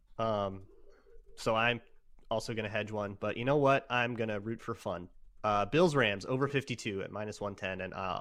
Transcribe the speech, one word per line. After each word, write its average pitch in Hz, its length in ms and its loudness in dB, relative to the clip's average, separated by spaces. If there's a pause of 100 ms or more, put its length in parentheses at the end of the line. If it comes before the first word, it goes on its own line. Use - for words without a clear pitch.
(200)
Um, 101 420 0 (760)
so 113 200 0
I'm 117 260 2 (480)
also 113 240 -2
gonna 107 160 -2
hedge 104 220 -2
one, 104 280 -4
but 104 180 -2
you 120 80 -2
know 143 120 4
what? 139 320 4
I'm 123 260 0
gonna 110 240 -2
root 113 220 -6
for 113 140 -6
fun. 87 320 -6 (360)
Uh, 104 220 4
Bills 151 300 4
Rams 104 320 4
over 131 200 0
fifty-two 117 540 -2
at 87 100 -6
minus 104 280 -6
one 101 160 -4
ten, 95 260 -4
and, 92 120 -6
uh, - 40 -8 (240)